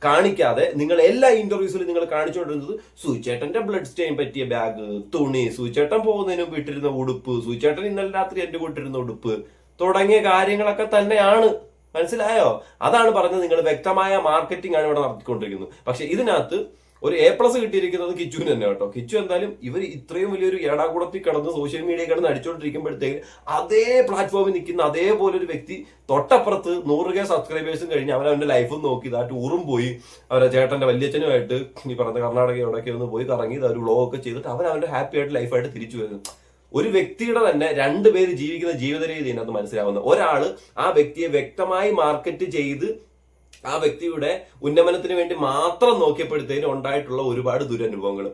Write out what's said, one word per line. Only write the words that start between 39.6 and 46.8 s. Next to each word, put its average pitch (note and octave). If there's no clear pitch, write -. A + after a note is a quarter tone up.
ഒരാള് D#3+
ആ E3
വ്യക്തിയെ D3+
വ്യക്തമായി F#3
മാർക്കറ്റ് E3+
ചെയ്ത് C#3
ആ C#3+
വ്യക്തിയുടെ D#3+
ഉന്നമനത്തിന് F3
വേണ്ടി F3
മാത്രം E3+
നോക്കിയപ്പോഴത്തേനും D3
ഉണ്ടായിട്ടുള്ള C3+